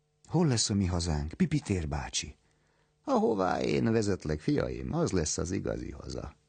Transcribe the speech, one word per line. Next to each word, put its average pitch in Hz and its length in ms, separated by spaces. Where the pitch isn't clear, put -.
Hol 165 200
lesz 120 240
a 104 40
mi 98 120
hazánk, 85 460
Pipitér 104 560
bácsi? 69 480
Ahová 226 560
én 120 320
vezetlek, 95 480
fiaim, 64 520
az 151 200
lesz 85 260
az 82 120
igazi 62 400
haza. - 460